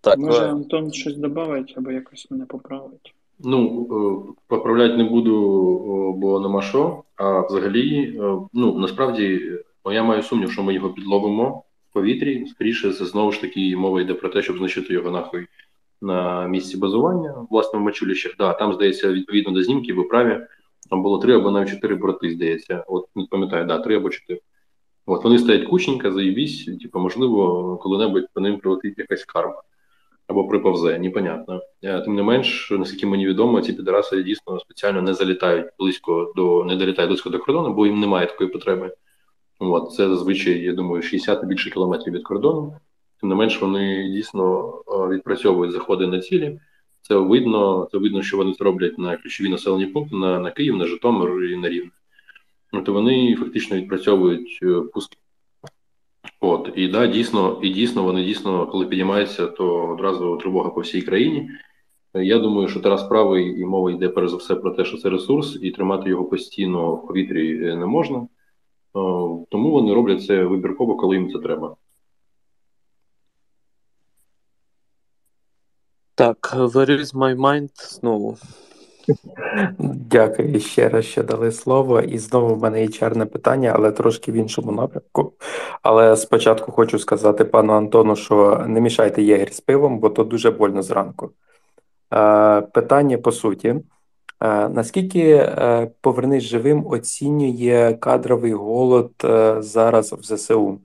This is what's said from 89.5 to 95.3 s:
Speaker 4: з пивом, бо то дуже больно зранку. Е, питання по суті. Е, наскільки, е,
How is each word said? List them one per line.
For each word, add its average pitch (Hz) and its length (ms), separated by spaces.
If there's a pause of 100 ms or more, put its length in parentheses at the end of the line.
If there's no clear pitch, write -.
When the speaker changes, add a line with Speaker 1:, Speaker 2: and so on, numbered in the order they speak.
Speaker 4:
з - 80
пивом, 135 380
бо 110 100
то 110 140
дуже 113 280
больно 98 320
зранку. - 480 (800)
Е, 107 480
питання 139 560
по 120 140
суті. 110 380
Е, - 1000
наскільки, 170 600
е, 120 640 (100)